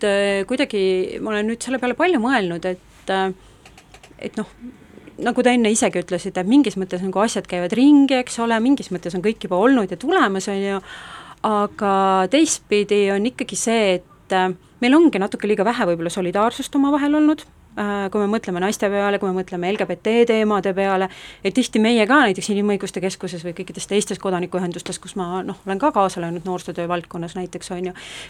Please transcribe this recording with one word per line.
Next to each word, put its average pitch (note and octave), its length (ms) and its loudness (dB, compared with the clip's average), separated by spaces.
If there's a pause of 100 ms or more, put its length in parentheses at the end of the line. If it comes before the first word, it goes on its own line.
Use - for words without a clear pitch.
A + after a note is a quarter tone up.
äh, G3+ 400 2
kuidagi F#3 720 -2
ma G#3+ 120 -4
olen G#3 180 -2
nüüd A#3 160 -6
selle B3+ 160 -4
peale B3 160 -2
palju E4 240 2
mõelnud, F#3+ 480 0
et, - 400 -10
äh, F#3+ 240 0 (960)
et - 80 -12
noh, G#3+ 80 -6 (720)
nagu A#3 240 0
te B3 160 4
enne A3 160 4
isegi F3+ 300 0
ütlesite, F3+ 420 -6
et - 80 -
mingis A#3+ 240 4
mõttes F#3 240 -4
nagu F#3+ 160 -2
asjad G#3+ 320 0
käivad F3+ 240 -2
ringi, C#4 480 6
eks - 160 -10
ole, A#3 240 0
mingis C4 320 0
mõttes F3 240 -6
on F3 80 -2
kõik A3+ 160 -2
juba F3+ 160 -2
olnud A3 320 4
ja F3 80 -6
tulemas, B3 560 0
on G3 80 -2
ju, G3 180 -4 (720)
aga G#3 420 0 (380)
teistpidi G#3 800 2
on G3 160 0
ikkagi B3 320 -6
see, A3 400 2
et, - 400 -14
äh, F#3 140 2 (260)
meil B3 160 4
ongi D#4 240 6
natuke G3+ 320 -2
liiga G3+ 160 0
vähe A#3 240 0
võib-olla E3+ 240 -2
solidaarsust G#3 640 -2
omavahel C#4+ 400 2
olnud, D4+ 240 2 (360)
äh, G3+ 320 -2
kui G#3 100 0
me G#3 60 0
mõtleme G3+ 340 -2
naiste G#3 300 0
peale, G3+ 300 2
kui G3 100 -2
me F#3 80 -2
mõtleme F#3 320 -4
L G#3 80 0
G F#3 80 -2
B F3+ 160 -4
T A3 120 2 (120)
teemade G#3+ 480 2
peale, F#3+ 320 0 (380)
et F#3+ 100 -2
tihti B3 240 0
meie A3 320 4
ka C#4+ 140 6
näiteks F#3+ 260 0
Inimõiguste G3+ 500 -2
Keskuses F3+ 460 -6
või F3 80 -6
kõikides F#3 320 -12
teistes G3+ 320 -2
kodanikuühendustes, F3+ 800 -4
kus - 160 -16
ma, F3+ 320 -6
noh, G3 200 -10
olen G3 120 -2
ka C#4+ 140 0
kaasa F#3+ 280 0
löönud E3+ 240 -6
noorsootöö F3 440 -6
valdkonnas E3+ 500 -8
näiteks, F3 320 -10
on F3+ 160 -6
ju, F3+ 60 -8 (380)